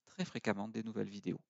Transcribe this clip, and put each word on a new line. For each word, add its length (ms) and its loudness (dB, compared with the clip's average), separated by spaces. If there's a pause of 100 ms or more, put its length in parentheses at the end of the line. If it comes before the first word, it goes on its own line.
très 200 -2
fréquemment 440 2
des 140 -2
nouvelles 260 0
vidéos. 400 -2